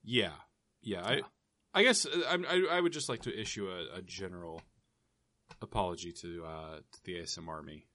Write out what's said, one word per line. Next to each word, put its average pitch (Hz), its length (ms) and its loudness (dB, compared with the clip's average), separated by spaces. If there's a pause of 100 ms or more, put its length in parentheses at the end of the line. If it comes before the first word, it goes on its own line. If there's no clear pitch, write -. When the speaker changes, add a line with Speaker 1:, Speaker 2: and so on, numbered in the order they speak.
Speaker 1:
Yeah. 107 280 4 (500)
Yeah. 92 240 -4
I, 117 100 2
Speaker 2:
Yeah. - 60 2 (520)
Speaker 1:
I 196 100 8
guess, 247 220 8
uh, - 40 -4 (160)
I, 175 300 2
I, 180 220 4
I - 20 4
would 170 140 4
just 143 160 -4
like 117 140 -2
to 107 140 -2
issue 101 320 -2
a, 87 280 -6
a 92 40 -8
general 90 600 -8 (1000)
apology 87 520 -2
to, 85 320 -8
uh, 80 300 -10 (160)
to - 120 -20
the 87 160 -6
A 82 40 -8
S - 140 -6
M 82 120 -10
Army 76 440 -10